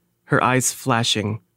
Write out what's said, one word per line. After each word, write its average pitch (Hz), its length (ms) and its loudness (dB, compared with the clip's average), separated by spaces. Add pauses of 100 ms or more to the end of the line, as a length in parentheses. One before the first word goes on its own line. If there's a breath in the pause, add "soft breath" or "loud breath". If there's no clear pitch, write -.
(260)
her - 180 2
eyes 127 300 2
flashing 113 680 -2 (160)